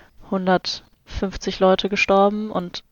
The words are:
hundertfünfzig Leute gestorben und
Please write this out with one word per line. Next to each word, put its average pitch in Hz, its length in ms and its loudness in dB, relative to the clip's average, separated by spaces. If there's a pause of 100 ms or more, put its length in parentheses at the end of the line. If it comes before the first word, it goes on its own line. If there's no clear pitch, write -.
(300)
hundertfünfzig - 1300 -4
Leute 190 280 4
gestorben 202 640 2
und 180 420 -8